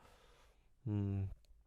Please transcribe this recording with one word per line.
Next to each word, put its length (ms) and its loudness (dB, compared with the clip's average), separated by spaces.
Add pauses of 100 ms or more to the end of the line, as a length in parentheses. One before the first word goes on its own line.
(880)
음, 420 2 (360)